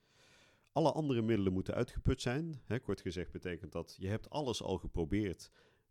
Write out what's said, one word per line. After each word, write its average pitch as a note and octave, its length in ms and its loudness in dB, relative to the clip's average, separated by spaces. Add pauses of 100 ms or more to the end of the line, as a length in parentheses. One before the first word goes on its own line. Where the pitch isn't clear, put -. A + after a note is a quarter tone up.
(720)
Alle C#3+ 200 6
andere C3+ 300 2
middelen G2+ 300 4
moeten F#2 220 0
uitgeput - 460 2
zijn. D3 440 -2
Hè, - 160 -2
kort - 200 -2
gezegd F2 320 -4
betekent E2+ 400 -6
dat, - 260 -8
je F#2 100 -4
hebt G#2 220 -4
alles C3 320 -2
al F#2 160 0
geprobeerd F2 720 -2 (400)